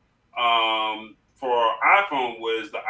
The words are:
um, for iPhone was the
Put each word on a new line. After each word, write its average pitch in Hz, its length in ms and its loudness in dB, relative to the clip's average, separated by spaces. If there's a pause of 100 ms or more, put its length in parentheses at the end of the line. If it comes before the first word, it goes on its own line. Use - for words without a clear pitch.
(380)
um, 113 800 0 (200)
for 120 380 2 (100)
iPhone 147 560 2
was 113 300 -4
the 110 200 -8